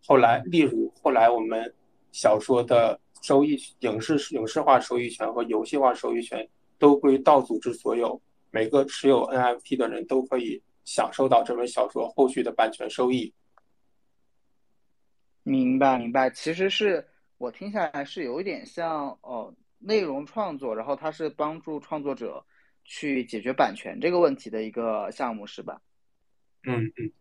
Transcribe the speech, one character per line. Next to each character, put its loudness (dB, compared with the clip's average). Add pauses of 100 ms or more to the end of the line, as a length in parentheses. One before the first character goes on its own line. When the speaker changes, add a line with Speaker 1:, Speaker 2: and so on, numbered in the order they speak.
Speaker 1:
后 6
来， 6
例 2
如 2
后 2
来 6
我 2
们 -4 (380)
小 2
说 2
的 2 (220)
收 4
益， 0 (220)
影 -2
视， -2 (180)
影 -2
视 -2
化 6
收 -4
益 -4
权 -6
和 -4
游 -2
戏 -6
化 2
收 -6
益 -4
权 -10 (300)
都 8
归 4
道 6
组 -4
织 -6
所 -4
有， -4 (300)
每 0
个 4
持 -2
有 6
N -2
F 0
T -4
的 0
人 -8
都 0
可 -2
以 -6 (240)
享 -2
受 0
到 4
这 -4
本 -4
小 -2
说 -6
后 4
续 -2
的 -2
版 0
权 -10
收 0
益。 -2 (2000)
Speaker 2:
明 2
白， 4
明 -6
白。 2
其 -6
实 -2
是， -2 (300)
我 -8
听 -14
下 -2
来 -6
是 -10
有 -6
一 -6
点 -8
像， -8
呃， -12 (260)
内 0
容 -6
创 -6
作， -6
然 -8
后 -2
它 -6
是 -6
帮 -6
助 -10
创 -10
作 -4
者 -10 (400)
去 -6
解 -10
决 -6
版 0
权 -12
这 0
个 0
问 4
题 -16
的 -6
一 -8
个 -4
项 -6
目， -14
是 -16
吧？ -14 (840)
Speaker 1:
嗯， -4 (120)
嗯。 -10